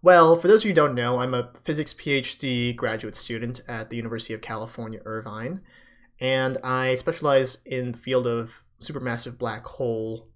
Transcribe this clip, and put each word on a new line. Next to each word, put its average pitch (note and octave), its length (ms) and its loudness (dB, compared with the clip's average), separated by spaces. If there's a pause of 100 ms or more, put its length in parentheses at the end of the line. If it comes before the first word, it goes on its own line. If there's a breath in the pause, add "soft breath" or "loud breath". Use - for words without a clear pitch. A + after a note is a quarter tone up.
Well, E3+ 340 10
for E3+ 100 -2
those G#3+ 140 8
of A3 60 -2
you G3+ 60 0
who D#3+ 40 4
don't D3 180 4
know, A#2+ 260 0
I'm B2+ 120 -2
a B2 160 -2 (100)
physics D3+ 360 -4
P - 180 -4
H C3 240 -2
D B2 380 -2
graduate A2+ 420 -6
student A#2 500 -8
at A2+ 220 -10
the A#2 80 -10
University A2+ 380 -6
of G#2+ 80 -10
California, A2 640 -10
Irvine, A2+ 560 -10 (580 soft breath)
and C3 420 0
I B2+ 340 0
specialize C#3 680 0
in B2 280 -6
the A#2+ 60 -12
field B2+ 280 0
of A#2 380 -6 (180)
supermassive B2 560 -8
black A2 260 -6
hole A2+ 720 -6